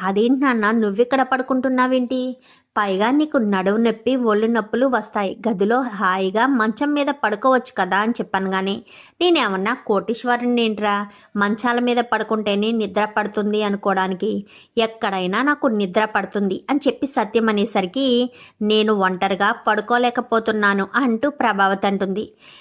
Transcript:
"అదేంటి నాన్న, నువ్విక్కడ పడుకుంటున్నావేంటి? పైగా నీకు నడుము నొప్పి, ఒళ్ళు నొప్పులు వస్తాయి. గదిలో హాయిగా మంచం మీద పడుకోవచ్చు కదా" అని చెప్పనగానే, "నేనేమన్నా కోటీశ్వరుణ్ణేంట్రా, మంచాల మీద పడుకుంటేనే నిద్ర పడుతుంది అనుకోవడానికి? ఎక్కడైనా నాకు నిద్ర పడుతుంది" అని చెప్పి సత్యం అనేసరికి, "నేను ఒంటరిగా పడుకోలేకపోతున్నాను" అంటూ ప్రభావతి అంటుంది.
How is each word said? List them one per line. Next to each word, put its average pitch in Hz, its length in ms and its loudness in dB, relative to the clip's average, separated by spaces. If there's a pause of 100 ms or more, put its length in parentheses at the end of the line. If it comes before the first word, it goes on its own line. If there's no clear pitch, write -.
"అదేంటి 220 380 2
నాన్న, 226 300 2
నువ్విక్కడ 233 500 2
పడుకుంటున్నావేంటి? 254 1160 0 (400)
పైగా 208 340 2
నీకు 302 260 2
నడుము 202 400 2
నొప్పి, 233 380 0
ఒళ్ళు 220 320 2
నొప్పులు 233 400 0
వస్తాయి. 214 500 -2 (120)
గదిలో 214 320 2
హాయిగా 196 640 0
మంచం 262 480 0
మీద 285 140 0
పడుకోవచ్చు 247 720 0
కదా" 185 180 0
అని 214 140 0
చెప్పనగానే, 190 720 -4 (380)
"నేనేమన్నా 233 520 2
కోటీశ్వరుణ్ణేంట్రా, 226 1300 0 (300)
మంచాల 226 420 0
మీద 240 180 0
పడుకుంటేనే 214 760 -2
నిద్ర 208 340 -2
పడుతుంది 208 580 -2
అనుకోవడానికి? 202 840 -2 (320)
ఎక్కడైనా 208 640 -2
నాకు 294 260 0
నిద్ర 208 380 0
పడుతుంది" 196 640 -4
అని 277 180 0
చెప్పి 262 200 -2
సత్యం 220 420 0
అనేసరికి, 220 800 0 (300)
"నేను 214 320 2
ఒంటరిగా 196 640 0 (120)
పడుకోలేకపోతున్నాను" 220 1300 0
అంటూ 247 340 0
ప్రభావతి 202 580 0
అంటుంది. 196 440 -2 (300)